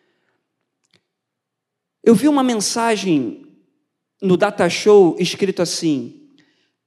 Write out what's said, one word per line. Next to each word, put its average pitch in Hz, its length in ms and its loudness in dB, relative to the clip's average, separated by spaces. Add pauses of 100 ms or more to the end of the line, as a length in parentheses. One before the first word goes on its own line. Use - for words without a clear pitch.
(2000)
Eu 226 140 4
vi 233 140 2
uma 277 160 0
mensagem 202 1000 -4 (760)
no 185 140 0
Data 202 340 -2
Show 196 480 4
escrito 185 440 -4
assim: 147 680 -6 (580)